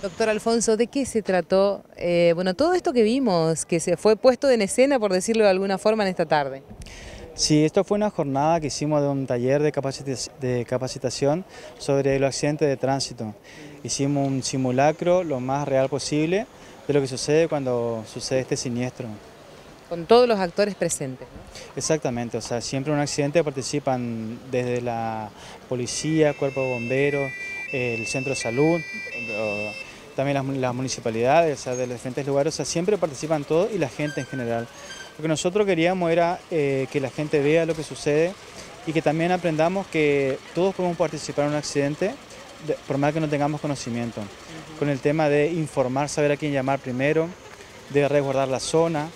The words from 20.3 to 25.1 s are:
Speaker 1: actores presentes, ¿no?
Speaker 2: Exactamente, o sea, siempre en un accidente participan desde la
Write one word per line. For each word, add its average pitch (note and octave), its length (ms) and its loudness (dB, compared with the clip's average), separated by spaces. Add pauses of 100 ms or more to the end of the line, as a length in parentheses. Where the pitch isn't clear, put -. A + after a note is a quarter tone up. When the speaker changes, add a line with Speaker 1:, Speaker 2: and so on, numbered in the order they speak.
Speaker 1:
actores F#3+ 380 0
presentes, C#3 500 -6
¿no? - 480 -18
Speaker 2:
Exactamente, A#2+ 640 -2
o - 20 -2
sea, A#2+ 200 -4
siempre C#3 320 -4
en D3 60 0
un D3 40 0
accidente D3 400 0
participan B2 960 -4 (140)
desde B2 300 -2
la A2+ 480 -6 (380)